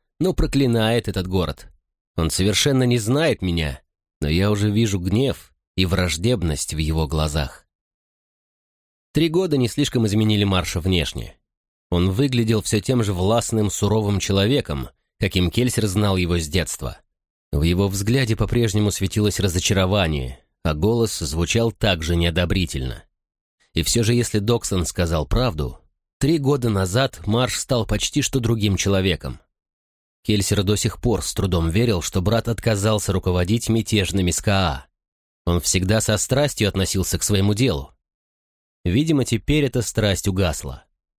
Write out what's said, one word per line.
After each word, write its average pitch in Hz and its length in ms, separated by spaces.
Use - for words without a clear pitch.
но 175 140
проклинает 117 760
этот 92 180
город. 90 440
Он 82 140
совершенно 113 520
не 123 160
знает 135 440
меня, 82 380
но 73 80
я 92 220
уже 104 200
вижу 101 280
гнев 104 560
и 92 100
враждебность 85 880
в 76 40
его 78 280
глазах. 78 600
Три 160 160
года 165 280
не 123 120
слишком 123 380
изменили 107 380
Марша 92 360
внешне. 82 560
Он 90 200
выглядел 113 520
все 107 180
тем 123 220
же 101 100
властным, 107 580
суровым 101 500
человеком, 98 680
каким 90 320
Кельсер 117 360
знал 98 300
его 87 220
с 78 100
детства. 73 500
В 73 120
его 87 260
взгляде 110 460
по-прежнему 107 560
светилось 101 500
разочарование, 90 1000
а 80 120
голос 113 440
звучал 85 520
так 92 320
же 85 140
неодобрительно. 85 880
И 170 80
все - 200
же, 113 120
если 117 240
Доксон 101 480
сказал 82 400
правду, 87 520
три 156 200
года 131 320
назад 98 560
Марш 120 320
стал 120 260
почти - 380
что 135 180
другим 107 360
человеком. 95 640
Кельсер 101 380
до 101 140
сих - 240
пор 104 220
с - 120
трудом 87 340
верил, 101 320
что - 220
брат 113 260
отказался 107 640
руководить 90 560
мятежными 98 600
скаа. 90 560
Он 87 160
всегда 95 400
со 107 160
страстью 135 520
относился 92 500
к - 60
своему 101 300
делу. 101 380
Видимо, 135 400
теперь 143 400
эта 123 180
страсть 101 460
угасла. 85 560